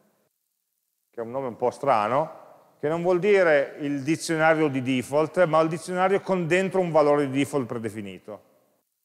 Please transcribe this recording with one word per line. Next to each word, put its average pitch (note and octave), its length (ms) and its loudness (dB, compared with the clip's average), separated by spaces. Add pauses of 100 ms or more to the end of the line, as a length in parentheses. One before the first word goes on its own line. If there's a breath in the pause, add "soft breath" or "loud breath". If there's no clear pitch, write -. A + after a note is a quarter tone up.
(1080)
che - 120 -14
è - 20 -6
un A2+ 80 -12
nome C3+ 160 -6
un A2 100 -10
po' B2 140 0
strano, B2+ 720 0 (360)
che C#3+ 80 -4
non E3 140 -2
vuol F3+ 180 2
dire E3+ 600 2
il C#3+ 240 -4
dizionario D#3+ 640 2
di C3+ 140 -2
default, C3+ 640 0
ma D#3 140 2
il D#3+ 100 2
dizionario F3+ 520 -2
con F3+ 260 -2
dentro F#3 320 0
un F3+ 120 0
valore D3 380 4
di C3 80 -4
default C#3 280 -2
predefinito. G#2 800 -12 (600)